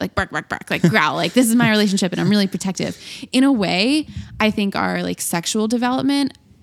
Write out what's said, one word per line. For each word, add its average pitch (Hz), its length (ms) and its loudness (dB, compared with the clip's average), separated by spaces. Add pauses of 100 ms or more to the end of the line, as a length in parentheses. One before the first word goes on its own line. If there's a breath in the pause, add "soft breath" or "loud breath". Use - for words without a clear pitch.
like, 190 140 -6
bark, 190 160 -2
bark, 156 180 -6
bark, - 200 -8
like, 165 120 -2
growl, 156 340 4
like, 170 180 -2
"This 247 140 4
is 226 80 2
my 233 140 4
relationship 202 420 2
and 185 80 -4
I'm 170 100 2
really 208 180 4
protective." 185 500 -6 (340 loud breath)
In 254 140 4
a 277 80 4
way, 214 520 0 (340 loud breath)
I 214 120 4
think 202 240 -2
our, 180 260 -2
like, 180 200 -6
sexual 214 480 -2
development 262 640 0 (300)